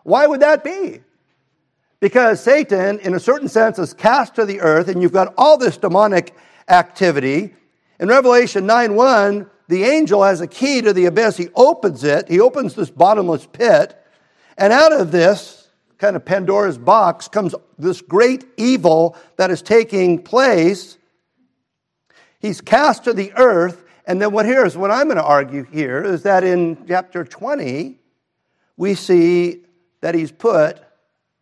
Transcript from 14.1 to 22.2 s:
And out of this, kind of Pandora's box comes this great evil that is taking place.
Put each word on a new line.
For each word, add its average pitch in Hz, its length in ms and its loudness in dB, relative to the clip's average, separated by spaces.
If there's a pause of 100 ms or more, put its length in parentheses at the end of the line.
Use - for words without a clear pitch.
And 202 140 2
out 311 200 4
of 190 200 -2
this, 175 460 0 (420)
kind 196 160 -2
of - 80 -12
Pandora's 190 540 -2
box 180 500 0
comes 196 260 -4 (240)
this 185 220 -6
great 240 440 0 (120)
evil 170 600 0 (200)
that 185 140 -2
is 170 100 -6
taking 196 640 0
place. 202 720 0 (1400)